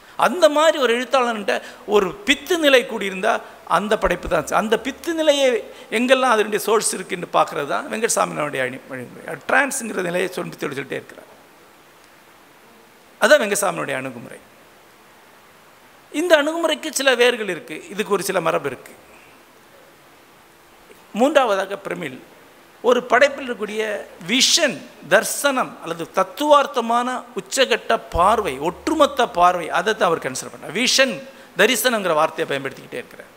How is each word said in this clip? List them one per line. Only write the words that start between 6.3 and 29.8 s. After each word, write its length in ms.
அதனுடைய 240
சோர்ஸ் 340
இருக்குன்னு 400
பார்க்கறது 340
தான் 240
வெங்கட்சாமியினுடைய 680
அணி-, 260
வழிமுறை. 380
அது 220
டிரான்ஸ்ங்கிற 540
நிலையை 280
சொல்லி 300
சொல்லிட்டே 420
இருக்கிறார். 280
அதான் 220
வெங்கட்சாமியினுடைய 520
அணுகுமுறை. 440
இந்த 240
அணுகுமுறைக்கு 560
சில 240
வேர்கள் 340
இருக்கு, 400
இதுக்கு 240
ஒரு 100
சில 180
மரபு 260
இருக்கு. 260
மூன்றாவதாக 600
பிரமிழ் 420
ஒரு 200
படைப்பில் 440
இருக்கக்கூடிய 340
விஷன், 500
தர்சனம் 600
அல்லது 340
தத்துவார்த்தமான 1080
உச்சகட்ட 680
பார்வை, 500
ஒட்டுமொத்த 680
பார்வை, 420
அதை 260